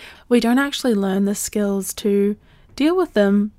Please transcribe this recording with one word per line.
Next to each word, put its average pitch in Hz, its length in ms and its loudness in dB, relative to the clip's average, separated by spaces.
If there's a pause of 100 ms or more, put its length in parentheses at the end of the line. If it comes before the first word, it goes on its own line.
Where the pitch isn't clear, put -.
(280)
we 240 120 4
don't 233 180 0
actually 277 360 -2
learn 196 320 0
the 202 100 -2
skills 196 580 -4
to 202 420 0 (380)
deal 311 220 0
with 359 160 0
them 202 460 2